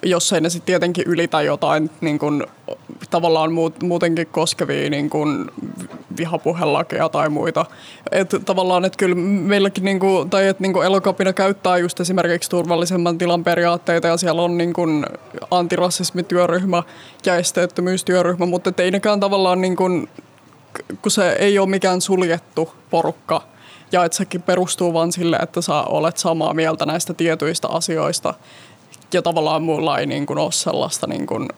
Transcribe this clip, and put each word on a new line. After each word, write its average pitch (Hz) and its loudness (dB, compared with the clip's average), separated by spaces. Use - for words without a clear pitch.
jos 175 2
ei 170 2
ne 160 2
sit 170 -6
tietenkin 180 0
ylitä 165 0
jotain 151 0
niin 151 -2
kun, 147 -2
tavallaan 165 2
muut-, 165 -2
muutenkin 170 0
koskevia 143 -2
niin 147 -2
kun, 151 -2
vihapuhelakeja 160 -2
tai 151 -2
muita. 156 -2
Et 190 0
tavallaan, 180 2
et 185 -2
kyllä 180 2
meilläkin 196 2
niin 196 0
kun, 185 2
tai 196 4
et 190 0
niin 190 0
kun 175 2
Elokapina 190 2
käyttää 190 2
just 175 -2
esimerkiksi 175 0
turvallisemman 175 0
tilan 175 0
periaatteita 170 2
ja 170 4
siellä 170 0
on 175 0
niin 170 0
kun 160 0
antirasismityöryhmä 180 0
ja 180 2
esteettömyystyöryhmä, 180 0
mut 180 -2
et 185 -2
ei 180 2
nekään 202 0
tavallaan 190 2
niin 185 0
kun, 185 0
kun 214 0
se 180 2
ei 202 4
oo 190 4
mikään 185 2
suljettu 170 0
porukka 160 -2
ja 180 4
et 170 0
sekin 180 -6
perustuu 180 0
vaan 165 0
sille, 170 0
että - -2
sä 147 0
olet 156 -2
samaa 160 0
mieltä 160 0
näistä 165 -4
tietyistä 165 -2
asioista 160 -2
ja 180 0
tavallaan 160 0
mulla 156 0
ei 147 -2
niin - -4
kun 143 -4
oo 156 0
sellaista, - -2
niin - 0
kun - -4